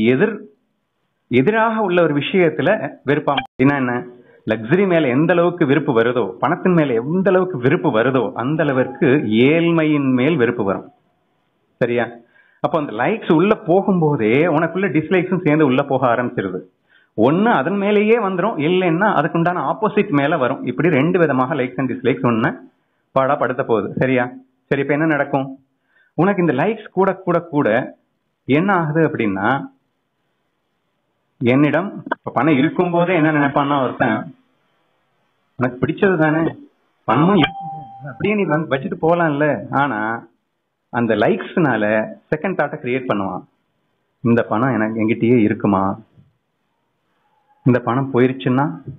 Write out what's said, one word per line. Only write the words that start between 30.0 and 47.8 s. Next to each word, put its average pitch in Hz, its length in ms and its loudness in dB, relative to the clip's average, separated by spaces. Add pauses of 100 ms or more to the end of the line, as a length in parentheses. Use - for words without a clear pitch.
என்னிடம் 143 480 2 (280)
இப்ப - 200 -12
பணம் 135 240 4
இருக்கும் 170 340 0
போதே 175 240 2
என்ன 156 180 2
நினைப்பான்னா 143 480 0
ஒருத்தன், 117 340 -2 (1400)
"உனக்கு 123 240 -2
பிடிச்சது 185 420 0
தானே, 156 180 0 (640)
பணமும் 160 360 4
இருக்கு, - 260 -4 (420)
அப்படியே 196 280 -2
நீ 190 60 0 (100)
வந்து 131 180 -4
வச்சுட்டு 143 320 -4
போலாம்ல." 160 420 2 (340)
ஆனா 117 200 -2 (1000)
அந்த 113 140 0 (100)
லைக்ஸ்னால 143 600 0 (480)
second 170 280 -4
தாட்டை 147 240 -4
create 127 260 -4
பண்ணுவான். 95 340 -4 (800)
இந்த 117 180 2 (100)
பணம் 117 260 0
எனக்கு 110 240 -2
என்கிட்டயே 117 460 2
இருக்குமா, 104 340 0 (1800)
இந்த 120 220 4